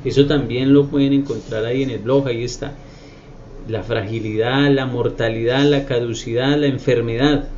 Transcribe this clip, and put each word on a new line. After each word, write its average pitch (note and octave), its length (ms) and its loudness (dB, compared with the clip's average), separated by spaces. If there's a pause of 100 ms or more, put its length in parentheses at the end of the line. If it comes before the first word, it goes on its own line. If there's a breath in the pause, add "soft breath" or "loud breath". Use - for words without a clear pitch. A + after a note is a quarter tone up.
Eso C3+ 220 4
también C3+ 480 2
lo C#3+ 140 6
pueden C#3 260 2
encontrar A#2+ 500 -2
ahí B2+ 200 -2
en B2+ 80 -4
el G#2+ 80 -6
blog, C3+ 280 2
ahí A#2 160 -2
está. A#2+ 320 -8 (920 loud breath)
La A2 140 -4
fragilidad, A2+ 840 0
la C3+ 160 2
mortalidad, A#2+ 760 0
la C#3+ 220 4
caducidad, A#2+ 720 -2
la D3 100 2
enfermedad. B2+ 800 0 (100)